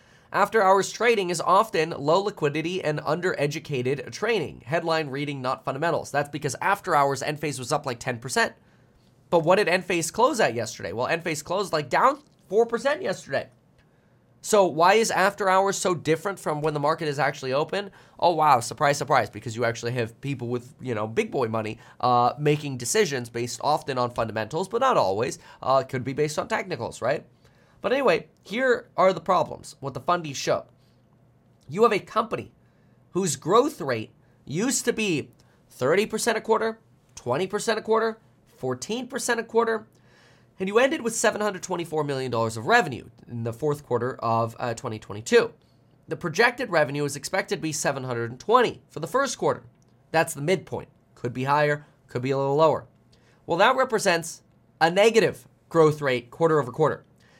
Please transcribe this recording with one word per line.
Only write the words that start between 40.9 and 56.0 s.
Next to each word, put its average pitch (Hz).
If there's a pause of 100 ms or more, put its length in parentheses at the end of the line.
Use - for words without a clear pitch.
with 226
seven -
hundred 202
twenty-four 170
million 131
dollars 113
of 110
revenue 170 (240)
in 117
the 117
fourth 147
quarter 123
of, 113
uh, 120
twenty 113
twenty-two. - (540)
The 160
projected 226
revenue 147
is 143
expected 190
to 143
be 156
seven 135
hundred 117
and 127
twenty 220
for -
the 156
first 254
quarter. 147 (500)
That's 160
the 139
midpoint. 160 (240)
Could 120
be 127
higher, 147 (220)
could 123
be 135
a 135
little 139
lower. 151 (580)
Well, 170
that 240
represents 196 (400)
a 165
negative 196 (220)
growth 151